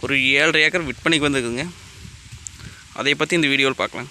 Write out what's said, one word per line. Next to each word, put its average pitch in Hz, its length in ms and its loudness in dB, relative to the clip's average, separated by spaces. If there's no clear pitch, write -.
ஒரு 135 280 0
ஏழரை 151 340 4
ஏக்கர் 160 240 2
விற்பனைக்கு 147 400 0
வந்திருக்குதுங்க. 131 400 0
அதை 139 220 0
பத்தி 151 200 -2
இந்த 160 140 2
வீடியோவில் 135 280 2
பார்க்கலாம். 117 340 -4